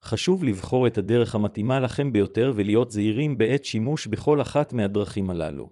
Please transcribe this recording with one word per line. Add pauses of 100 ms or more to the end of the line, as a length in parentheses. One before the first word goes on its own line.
חשוב
לבחור
את
הדרך
המתאימה
לכם
ביותר
ולהיות
זהירים
בעת
שימוש
בכל
אחת
מהדרכים
הללו.